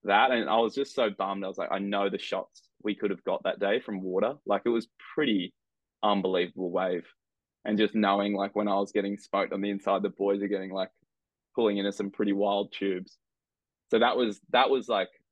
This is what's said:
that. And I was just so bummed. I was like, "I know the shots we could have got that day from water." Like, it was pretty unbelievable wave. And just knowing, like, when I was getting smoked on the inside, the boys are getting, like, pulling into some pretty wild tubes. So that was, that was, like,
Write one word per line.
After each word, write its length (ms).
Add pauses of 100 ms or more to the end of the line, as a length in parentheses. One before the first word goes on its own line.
that. 280
And 180
I 80
was 160
just 200
so 160
bummed. 340
I 40
was 100
like, 140
"I 80
know 300
the 80
shots 520 (120)
we 140
could 160
have 120
got 200
that 160
day 200
from 220
water." 340 (100)
Like, 200
it 40
was 180 (260)
pretty 400 (480)
unbelievable 720
wave. 340 (600)
And 120
just 180
knowing, 380
like, 220
when 120
I 80
was 160
getting 260
smoked 360
on 80
the 80
inside, 320
the 80
boys 320
are 60
getting, 240
like, 180 (680)
pulling 220
into 140
some 200
pretty 220
wild 380
tubes. 460 (720)
So 100
that 180
was, 220 (100)
that 200
was, 180
like, 220 (220)